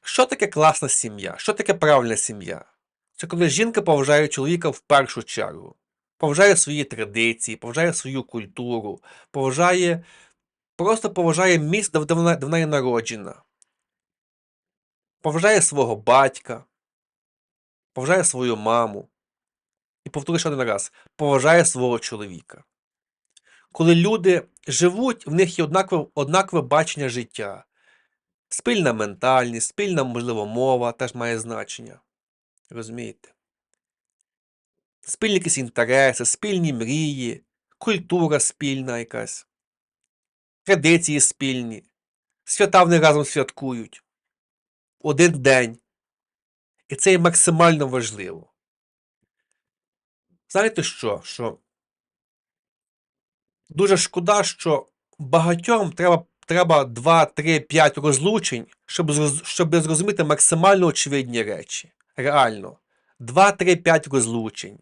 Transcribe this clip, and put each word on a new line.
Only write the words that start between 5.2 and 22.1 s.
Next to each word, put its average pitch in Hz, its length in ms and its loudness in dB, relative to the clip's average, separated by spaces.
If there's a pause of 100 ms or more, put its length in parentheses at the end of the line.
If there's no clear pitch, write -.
чергу. 95 520 -10 (420)
Поважає 170 400 4
свої 147 260 -2
традиції, 113 720 -4
поважає 160 380 -4
свою 135 300 -8
культуру, 110 760 -8 (300)
поважає... 170 720 0 (720)
просто 214 340 -2
поважає 175 500 2
місце, 156 460 -2
де 165 80 -2
вона, 170 220 2
де 135 100 -8
вона 165 140 -2
є 160 80 0
народжена. 120 760 -4 (1800)
Поважає 175 400 2
свого 120 340 0
батька, 123 680 2 (1300)
поважає 170 300 0
свою 123 340 -2
маму. 110 520 -2 (960)
І - 40 -14
повторю 165 300 -4
ще 165 100 -2
один 131 180 -2
раз, 101 240 -4 (240)
поважає 147 500 4
свого 123 340 0
чоловіка. 101 640 -14 (1120)